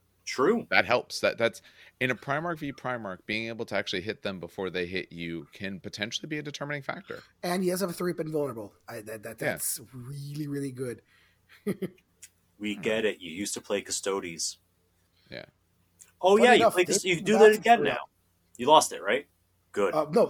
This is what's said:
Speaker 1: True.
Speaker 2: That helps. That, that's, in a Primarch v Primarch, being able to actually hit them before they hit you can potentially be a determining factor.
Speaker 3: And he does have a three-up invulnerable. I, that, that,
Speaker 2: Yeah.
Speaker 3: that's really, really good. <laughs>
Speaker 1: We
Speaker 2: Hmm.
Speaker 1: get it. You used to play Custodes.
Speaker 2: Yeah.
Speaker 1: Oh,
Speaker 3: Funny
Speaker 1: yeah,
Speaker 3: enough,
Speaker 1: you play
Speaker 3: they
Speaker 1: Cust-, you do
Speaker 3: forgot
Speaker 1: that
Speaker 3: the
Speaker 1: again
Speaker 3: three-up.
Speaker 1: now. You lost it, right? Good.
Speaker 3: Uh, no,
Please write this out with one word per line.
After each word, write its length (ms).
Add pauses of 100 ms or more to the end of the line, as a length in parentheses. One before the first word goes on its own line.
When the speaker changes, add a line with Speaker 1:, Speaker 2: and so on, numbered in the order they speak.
(240)
Speaker 1:
True. 460
Speaker 2:
That 160
helps. 340
That, 180
that's, 240 (380)
in 100
a 40
Primarch 440
v 140
Primarch, 540
being 220
able 180
to 100
actually 260
hit 200
them 180
before 300
they 160
hit 260
you 400
can 280
potentially 480
be 100
a 40
determining 400
factor. 420 (180)
Speaker 3:
And 200
he 80
does 100
have 100
a 20
three-up 280
invulnerable. 540 (140)
I, 140
that, 200
that, 180
Speaker 2:
Yeah. 180
Speaker 3:
that's 220 (120)
really, 560
really 240
good. 300 (640)
<laughs> 360 (580)
Speaker 1:
We 140
Speaker 2:
Hmm. 80
Speaker 1:
get 220
it. 160
You 100
used 240
to 60
play 220
Custodes. 760 (720)
Speaker 2:
Yeah. 140 (760)
Speaker 1:
Oh, 160
Speaker 3:
Funny 80
Speaker 1:
yeah, 100
Speaker 3:
enough, 180
Speaker 1:
you 0
play 140
Speaker 3:
they 80
Speaker 1:
Cust-, 100
you 160
do 180
Speaker 3:
forgot 0
Speaker 1:
that 160
Speaker 3:
the 60
Speaker 1:
again 220
Speaker 3:
three-up. 160
Speaker 1:
now. 100 (480)
You 100
lost 260
it, 100
right? 260 (440)
Good. 220
Speaker 3:
Uh, 160
no, 200